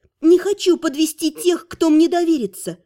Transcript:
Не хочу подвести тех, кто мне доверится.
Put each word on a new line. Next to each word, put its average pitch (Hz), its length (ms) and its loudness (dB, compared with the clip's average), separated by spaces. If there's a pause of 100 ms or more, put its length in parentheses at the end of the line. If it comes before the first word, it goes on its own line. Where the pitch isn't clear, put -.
(200)
Не 339 180 6
хочу 370 400 0
подвести 311 520 -4
тех, 349 380 -4
кто 330 220 -2
мне 311 180 4
доверится. 311 760 -4